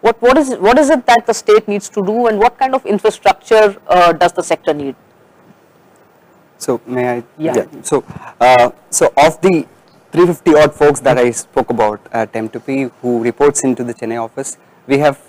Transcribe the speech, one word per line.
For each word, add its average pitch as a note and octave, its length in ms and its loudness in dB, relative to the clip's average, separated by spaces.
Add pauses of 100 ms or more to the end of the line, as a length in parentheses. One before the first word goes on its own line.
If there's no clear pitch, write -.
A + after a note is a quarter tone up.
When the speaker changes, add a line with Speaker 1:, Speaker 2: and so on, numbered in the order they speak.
Speaker 1:
What, A3+ 180 -2
what B3 160 2
is, C4 200 -2
what A3+ 220 2
is C#4+ 120 2
it D4 160 0
that A#3+ 200 2
the A#3 60 -2
state - 360 0
needs G3+ 200 -8
to G#3 140 -6
do, A3 240 -2
and A3 120 -2
what A#3+ 200 0
kind C4 160 -2
of C4 100 -4
infrastructure, G#3 920 0 (100)
uh, F3 260 4
does E3+ 200 0
the F3+ 100 -8
sector E3 320 -4
need? C#3 220 -10 (1600)
Speaker 2:
So A#2+ 280 -4
may B2+ 220 -6
I? A#2+ 160 -6 (140)
Speaker 1:
Yeah. D#3 180 -6
Speaker 2:
Yeah. G#2 100 -4 (160)
So, - 220 -4 (360)
uh, B2 300 4 (200)
so - 260 0
of D#3 240 2
the F3 260 0 (440)
three F3 160 2
fifty E3+ 280 0
odd D3+ 200 4
folks D3 260 2
that B2+ 180 2
I B2 120 2
spoke - 400 -6
about G#2+ 300 -2 (120)
at A2+ 240 -6
M A2 120 -6
two A#2 120 -12
P C3+ 300 -6 (100)
who A#2+ 220 -2
reports C#3 420 0
into B2+ 200 -2
the A#2+ 100 -8
Chennai A#2 280 -8
office, - 360 -12 (280)
we C#3 120 0
have C#3+ 300 0